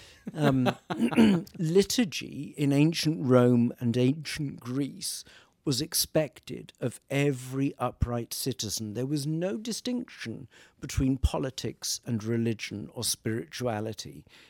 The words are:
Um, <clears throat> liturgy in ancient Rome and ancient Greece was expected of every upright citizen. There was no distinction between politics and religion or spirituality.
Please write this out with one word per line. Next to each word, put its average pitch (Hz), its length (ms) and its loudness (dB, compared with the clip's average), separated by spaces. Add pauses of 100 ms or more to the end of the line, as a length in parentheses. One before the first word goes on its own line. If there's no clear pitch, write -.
(360)
Um, 135 400 4 (140)
<clears throat> 208 560 4 (120)
liturgy 175 1000 0
in 143 140 2
ancient 151 540 4
Rome 123 540 6
and 120 180 0
ancient 139 600 0
Greece 139 640 -6 (420)
was 135 160 2
expected - 1000 -4
of 123 200 -4 (100)
every 135 680 0
upright 120 560 -2
citizen. 107 600 -6
There 123 120 -4
was 143 220 -2
no 175 300 -2
distinction 220 920 -8 (320)
between 135 380 0
politics - 880 -4
and 113 180 -2
religion 113 680 -2
or 120 100 -8
spirituality. 110 1200 -6 (260)